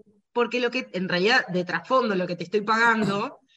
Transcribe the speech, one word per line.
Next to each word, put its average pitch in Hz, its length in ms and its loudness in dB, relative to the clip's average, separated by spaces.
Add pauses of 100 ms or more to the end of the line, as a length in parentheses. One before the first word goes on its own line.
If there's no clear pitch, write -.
(320)
porque 240 260 0
lo 240 140 0
que, 254 200 -4
en 180 160 -4
realidad, 190 400 2
de 180 160 -2
trasfondo, 202 520 0
lo 180 100 0
que 175 80 -6
te 175 100 -8
estoy 208 180 -2
pagando 220 760 0 (180)